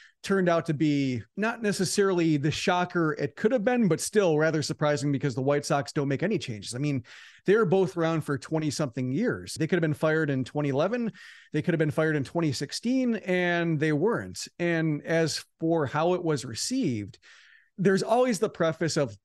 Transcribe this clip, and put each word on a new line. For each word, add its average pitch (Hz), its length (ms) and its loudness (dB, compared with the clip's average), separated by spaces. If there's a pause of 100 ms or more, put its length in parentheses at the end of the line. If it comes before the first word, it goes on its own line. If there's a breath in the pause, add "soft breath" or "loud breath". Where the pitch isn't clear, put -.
(220 loud breath)
turned 190 260 2
out 165 180 2
to 160 80 0
be 139 480 0 (140)
not 226 260 -4
necessarily 185 760 2
the 143 140 0
shocker 175 600 0
it - 240 -4
could 220 160 2
have 240 120 2
been, 247 220 4
but 160 140 2
still 185 360 2
rather 156 260 2
surprising 147 500 0
because 139 220 0
the 131 60 -4
White 143 240 2
Sox 143 280 -2
don't 139 160 0
make 139 160 0
any 196 140 0
changes. 110 360 -8
I 127 40 -6
mean, 139 260 -2 (420 loud breath)
they're 214 180 4
both 185 320 2
around 165 260 0
for 143 140 -2
twenty-something 139 760 -2
years. 139 420 -2
They 160 140 -2
could 185 80 0
have 175 40 2
been 156 140 0
fired 156 340 0
in 131 160 0
twenty 147 260 -4
eleven. 196 420 -2 (400 loud breath)
They 151 100 -2
could 175 100 0
have 165 60 0
been 156 140 2
fired 156 240 0
in 143 80 -2
twenty 160 280 -2
sixteen, 240 600 -2
and 175 640 0
they 156 140 2
weren't. 147 560 -2 (100)
And 160 440 0
as 165 420 0 (160)
for 165 260 0
how 160 280 0
it 180 80 -2
was 156 220 -2
received, 127 760 -4 (600 loud breath)
there's 190 240 2
always 240 380 2
the 220 100 0
preface 165 480 -2
of 120 260 -2